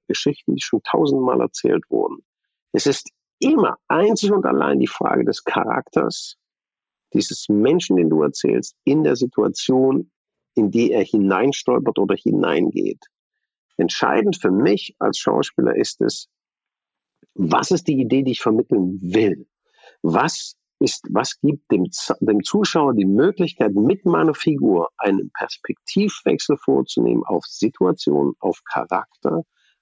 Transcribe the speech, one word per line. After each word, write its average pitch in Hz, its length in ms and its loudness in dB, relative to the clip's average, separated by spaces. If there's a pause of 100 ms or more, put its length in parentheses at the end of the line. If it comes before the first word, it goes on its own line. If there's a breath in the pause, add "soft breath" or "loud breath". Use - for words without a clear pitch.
Geschichten, - 480 -2
die 139 60 -6
schon - 220 -2
tausendmal 131 580 0
erzählt - 480 -2
wurden. - 280 -2 (560)
Es - 120 -2
ist - 240 -2 (300)
immer 262 380 2 (100)
einzig 202 440 2
und 202 140 2
allein - 340 2
die - 80 2
Frage - 380 -2
des - 180 -4
Charakters - 920 -4 (760)
dieses - 360 -4
Menschen, 110 460 2
den 85 140 2
du 78 120 2
erzählst, - 640 -2
in 151 200 2
der 147 120 2
Situation, 131 960 0 (440)
in 104 160 2
die 117 200 2
er 110 120 2
hineinstolpert 110 920 0
oder 98 180 0
hineingeht. 82 880 -2 (720)
Entscheidend 85 600 0
für 92 140 0
mich 165 480 0
als - 180 -2
Schauspieler - 580 0
ist - 260 -2
es, - 260 -4 (1080)
was 123 360 0
ist 175 160 0
die 139 120 2
Idee, 131 240 2
die 131 80 0
ich 117 100 -6
vermitteln 104 600 0
will? 95 460 0 (540 soft breath)
Was 98 540 -2 (240)
ist, - 300 -2
was 113 300 -4
gibt 143 320 -2
dem 90 200 0
Z-, - 280 -6
dem 107 240 2
Zuschauer 160 500 0
die 104 120 2
Möglichkeit, 120 680 0
mit 123 320 2
meiner 160 280 2
Figur 123 640 0
einen 98 340 -2
Perspektivwechsel - 1300 -2
vorzunehmen 120 680 0
auf - 200 -4
Situation, 73 920 0
auf - 260 -4
Charakter, - 800 -4 (380)